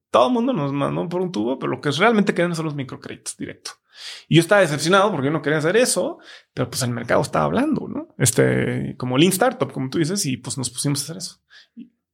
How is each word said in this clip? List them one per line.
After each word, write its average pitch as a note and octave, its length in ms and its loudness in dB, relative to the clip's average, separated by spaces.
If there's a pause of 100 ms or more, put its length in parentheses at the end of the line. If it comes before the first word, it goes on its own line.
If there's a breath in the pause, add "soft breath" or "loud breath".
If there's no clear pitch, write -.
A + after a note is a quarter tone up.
(100)
todo B3 180 6
el B3+ 40 2
mundo A#3+ 220 2
nos C#3+ 180 -2
mandó C#3+ 380 -2
por F3+ 100 -4
un F#3 100 -2
tubo, A3 280 -2
pero C#3 140 -4
lo C3 100 -6
que D3 80 0
realmente G#3 420 4
querían F3 220 0
son D#3 100 -4
los D3+ 100 -4
microcréditos - 640 -12
directo. - 360 -12 (560 loud breath)
Y - 80 6
yo E3 40 10
estaba G3+ 200 4
decepcionado F3 500 4
porque C#3 160 -2
yo D3 60 0
no D#3 100 -2
quería D3+ 160 0
hacer E3 180 0
eso, A#3+ 420 0 (360 loud breath)
pero, B2+ 160 -4
pues, - 120 -6
el A#2+ 80 -2
mercado A#2+ 300 0
estaba D#3 260 0
hablando, A#3 420 -2
¿no? D#4+ 280 -10
Este, C3 800 0
como B2+ 220 -2
Lean F3+ 140 6
Startup, B3 400 0
como C3+ 180 -6
tú F#3 80 -4
dices, F3 260 0
y, B2+ 120 -2
pues, A2+ 200 -10
nos B2+ 140 -6
pusimos C#3+ 300 -2
a - 40 -8
hacer E3 120 -12
eso. - 240 -14 (720 soft breath)